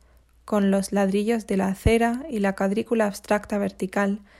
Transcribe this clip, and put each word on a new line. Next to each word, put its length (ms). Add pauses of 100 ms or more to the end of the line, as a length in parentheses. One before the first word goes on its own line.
(460)
con 260
los 200
ladrillos 560
de 100
la 100
acera 600
y 100
la 160
cuadrícula 500
abstracta 520
vertical, 640 (180)